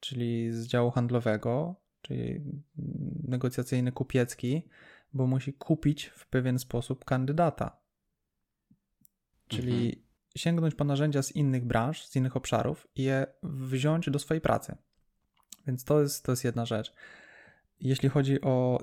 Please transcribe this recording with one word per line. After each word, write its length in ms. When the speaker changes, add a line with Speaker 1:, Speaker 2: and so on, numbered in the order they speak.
Speaker 1:
czyli 520
z 140
działu 240
handlowego, 840
czyli 420
negocjacyjny 640
kupiecki, 760
bo 140
musi 280
kupić 500
w 220
pewien 320
sposób 460
kandydata. 720
Czyli 240
Speaker 2:
Mhm. 160
Speaker 1:
sięgnąć 380
po 100
narzędzia 380
z 140
innych 280
branż, 420
z 100
innych 200
obszarów 580
i 80
je 240
wziąć 680
do 80
swojej 220
pracy. 360
Więc 180
to 160
jest, 240
to 80
jest 120
jedna 220
rzecz. 280
Jeśli 280
chodzi 320
o, 420